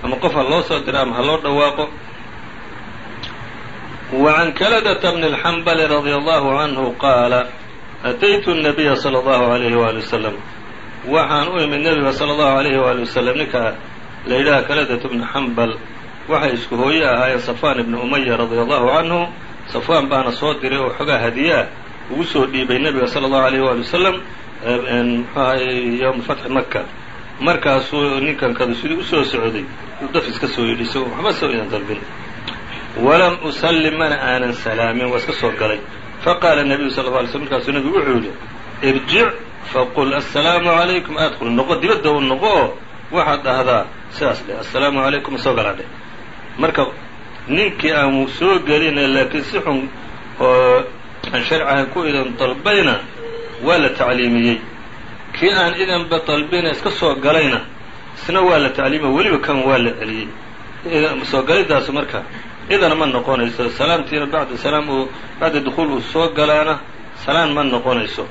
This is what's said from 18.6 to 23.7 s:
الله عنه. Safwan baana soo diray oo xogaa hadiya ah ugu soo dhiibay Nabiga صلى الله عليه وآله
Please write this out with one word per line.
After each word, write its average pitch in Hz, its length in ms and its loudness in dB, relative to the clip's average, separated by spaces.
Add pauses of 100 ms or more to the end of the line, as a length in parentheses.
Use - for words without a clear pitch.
الله 127 200 2 (160)
عنه. 170 300 0 (440)
Safwan 139 360 2
baana 131 240 2
soo 147 280 0
diray 131 180 -2
oo 127 140 0
xogaa 147 260 0
hadiya 131 400 2
ah - 540 -6
ugu 156 120 -2
soo 135 220 2
dhiibay 131 320 0
Nabiga 135 300 2
صلى 135 180 -2
الله 135 160 4
عليه 131 180 4
وآله 127 200 2